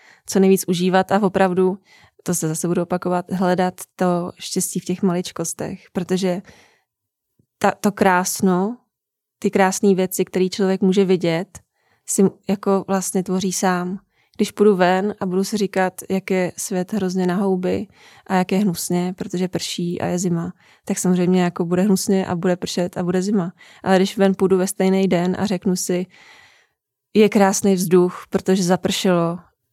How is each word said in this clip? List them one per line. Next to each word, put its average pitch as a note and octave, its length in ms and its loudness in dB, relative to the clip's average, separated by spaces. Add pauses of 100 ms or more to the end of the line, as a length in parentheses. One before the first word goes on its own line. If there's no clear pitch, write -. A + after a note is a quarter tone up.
(260)
co F#3+ 140 2
nejvíc F#3+ 280 4
užívat F#3 440 0
a G3+ 100 2
opravdu, F#3 560 2 (440)
to F3+ 120 -2
se D#3+ 140 -4
zase E3 200 -4
budu F3 140 0
opakovat, F3+ 500 -4
hledat F3+ 420 0 (220)
to F3+ 420 0
štěstí - 420 -6
v - 40 -6
těch F3+ 180 -4
maličkostech, F3 800 -4 (120)
protože F#3 500 -2 (1160)
ta, G3+ 120 2 (100)
to G#3 120 0
krásno, F#3 840 0 (600)
ty G3 120 -2
krásné F#3+ 440 2
věci, F#3 300 -2
které F#3 240 0
člověk F#3+ 340 -2
může G3 220 4
vidět, E3+ 540 0 (500)
si - 140 2 (260)
jako G3 400 -2
vlastně F#3+ 340 -2
tvoří F#3 300 -4
sám. F3+ 460 -2 (380)
Když G#3+ 140 -2
půjdu G3+ 260 4
ven F#3 440 2
a G3 60 -4
budu F#3+ 180 -2
si G#3+ 120 -4
říkat, F#3+ 360 -2 (180)
jak F#3+ 200 -4
je F#3 260 -2
svět F#3 360 -6
hrozně F#3 340 -2
na F3+ 80 0
houby F#3+ 520 -2 (400)
a G3 80 -4
jak F#3 180 0
je F#3+ 60 2
hnusně, F3+ 580 -2
protože F3+ 320 -4
prší - 520 -6
a - 60 -4
je F3 120 -2
zima, E3+ 340 -4 (320)
tak F#3+ 140 -4
samozřejmě F3+ 440 2
jako F3 220 -2
bude F3 180 0
hnusně F#3+ 440 2
a - 100 -4
bude F3 200 0
pršet F3+ 400 -6
a F3+ 60 -2
bude F3+ 200 0
zima. F#3+ 300 -2 (320)
Ale F#3+ 120 4
když F#3+ 220 0
ven G3 200 4
půjdu F#3+ 200 2
ve F3+ 80 0
stejný F#3+ 420 0
den F3+ 300 0
a G3+ 80 -2
řeknu F#3 300 -2
si, F3+ 300 -4 (1080)
je G#3 140 6
krásný G3 460 2
vzduch, F3+ 560 2
protože F#3+ 320 0
zapršelo, F3 760 0 (340)